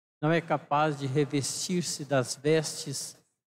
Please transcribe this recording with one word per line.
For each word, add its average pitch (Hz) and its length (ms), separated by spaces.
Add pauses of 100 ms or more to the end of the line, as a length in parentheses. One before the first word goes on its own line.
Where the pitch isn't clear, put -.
(220)
não 151 100
é 170 80
capaz 151 600
de 139 80
revestir-se 147 1000
das 131 300
vestes 151 840 (400)